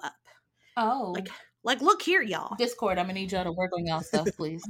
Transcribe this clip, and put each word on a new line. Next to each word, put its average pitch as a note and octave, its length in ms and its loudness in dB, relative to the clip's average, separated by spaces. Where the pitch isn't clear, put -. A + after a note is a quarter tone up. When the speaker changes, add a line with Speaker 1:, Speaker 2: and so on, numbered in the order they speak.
Speaker 1:
up? D3 100 -8
Speaker 2:
Oh. A#3 380 0
Speaker 1:
Like, F#3+ 140 -6
like, B3+ 160 2
look F4 220 6
here, F4 200 4
y'all. F3+ 340 -4
Speaker 2:
Discord, A3 420 0
I'm F3+ 80 0
gonna F#3+ 140 -4
need F#3+ 120 -4
y'all F#3 120 0
to F3 80 0
work F3+ 240 -2
on F3 80 -2
y'all D#3+ 160 0
stuff, D#3+ 320 2
Speaker 1:
<laughs> - 40 -10
Speaker 2:
please. E3 340 -4